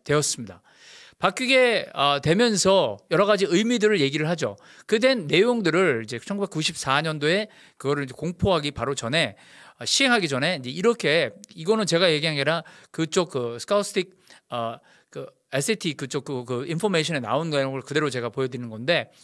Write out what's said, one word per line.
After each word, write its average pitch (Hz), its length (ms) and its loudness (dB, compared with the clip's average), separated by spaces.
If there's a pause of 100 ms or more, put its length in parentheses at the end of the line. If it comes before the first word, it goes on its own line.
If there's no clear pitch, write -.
되었습니다. 120 580 -2 (560)
바뀌게, 240 760 2
어, 143 260 2
되면서 185 760 2 (160)
여러 180 140 4
가지 196 220 2
의미들을 214 520 2
얘기를 151 300 0
하죠. 139 260 -4 (300)
그 226 120 2
된 226 300 2
내용들을 175 720 2
이제 113 160 -8
천구백구십사 160 840 -2
년도에 160 460 -2 (280)
그거를 143 260 -2
이제 131 140 -8
공포하기 170 560 -2
바로 127 240 -4
전에, 123 400 -2 (420)
어, 120 60 -12
시행하기 240 420 2
전에 143 340 -2
이제 123 100 -8
이렇게, 165 600 2 (240)
이거는 202 320 0
제가 170 240 4
얘기한 156 240 0
게 143 60 -2
아니라 151 240 0 (260)
그쪽 160 400 -2
그 120 300 -4
스카우스틱, 202 580 -2 (320)
어, 117 280 -6 (320)
그 139 160 -12 (260)
에스에이티 156 420 -2
그쪽 135 300 -8
그, 127 200 -6
그 123 220 -4
인포메이션에 165 540 -2
나온 131 300 -2
내용을 135 320 -2
그대로 147 280 -2
제가 120 200 -6
보여드리는 127 380 -6
건데 120 440 -2 (120)